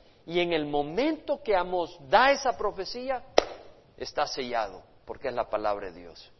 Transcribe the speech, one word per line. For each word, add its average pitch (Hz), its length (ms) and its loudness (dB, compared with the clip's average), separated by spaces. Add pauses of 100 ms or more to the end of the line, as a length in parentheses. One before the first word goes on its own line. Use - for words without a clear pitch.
(260)
y 170 160 0
en 175 120 2
el 151 140 2
momento 175 720 0
que 202 140 2
Amós 180 420 0 (100)
da 220 220 8
esa 269 260 2
profecía, 240 680 -4 (720)
está 143 300 -2
sellado, 113 560 -4 (200)
porque - 260 -8
es 120 40 -4
la 120 160 -2
palabra 104 380 -2
de 85 140 -12
Dios. 85 380 -18